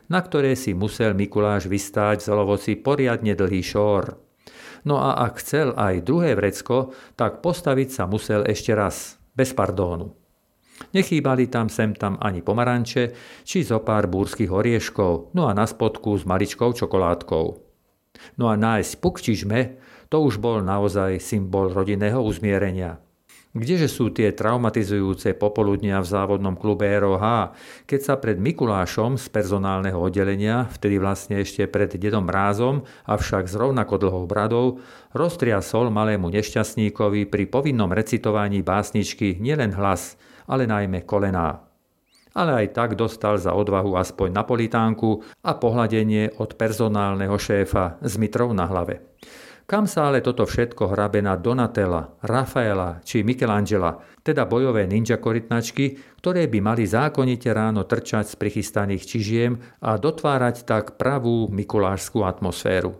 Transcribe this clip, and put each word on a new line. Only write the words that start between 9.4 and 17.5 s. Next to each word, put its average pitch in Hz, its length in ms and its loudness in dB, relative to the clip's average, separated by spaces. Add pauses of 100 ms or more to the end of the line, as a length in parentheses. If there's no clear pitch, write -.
pardónu. 90 640 -2 (800)
Nechýbali 135 480 2
tam 117 240 0
sem 107 240 0
tam 98 240 -4
ani 95 240 -4
pomaranče, 120 720 0 (320)
či 185 160 -2
zo 113 240 0
pár 107 240 2
búrskych 98 400 0
orieškov, 101 880 0
no 170 80 2
a 110 80 2
na 110 160 2
spodku 110 480 -2
s 80 80 -4
maličkou 101 480 0
čokoládkou. 87 720 0 (960)